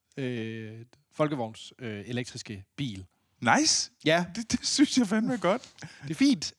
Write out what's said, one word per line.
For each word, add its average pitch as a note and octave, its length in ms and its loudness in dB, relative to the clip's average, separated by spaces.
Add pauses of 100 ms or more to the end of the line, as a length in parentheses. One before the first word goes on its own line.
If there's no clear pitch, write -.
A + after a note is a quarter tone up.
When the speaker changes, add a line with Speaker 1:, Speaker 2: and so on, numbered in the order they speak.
(180)
Speaker 1:
øh, A2+ 680 -6 (260)
folkevogns, C3+ 680 -4
øh, G#2+ 280 -8
elektriske A#2 580 -8 (120)
bil. G2 280 -6 (360)
Speaker 2:
Nice. E3+ 500 4 (140)
Speaker 1:
Ja. E3 200 4 (100)
Speaker 2:
Det, A3+ 160 -6
det - 160 -2
synes - 300 4
jeg A#3+ 100 4
fandme A3+ 260 0
er A#3+ 40 -2
godt. F#3 320 0 (340)
Speaker 1:
Det C#3+ 80 -8
er D#3 40 -4
fint. C4+ 440 4